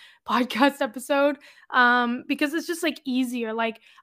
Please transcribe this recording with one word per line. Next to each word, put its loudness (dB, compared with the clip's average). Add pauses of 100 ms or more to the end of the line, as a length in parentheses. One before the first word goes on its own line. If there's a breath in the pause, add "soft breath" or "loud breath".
<laughs> -20
podcast 2
episode, 0 (340 loud breath)
um, 2
because -2
it's -4
just, -6
like, -4
easier. -2
Like, -4 (220 soft breath)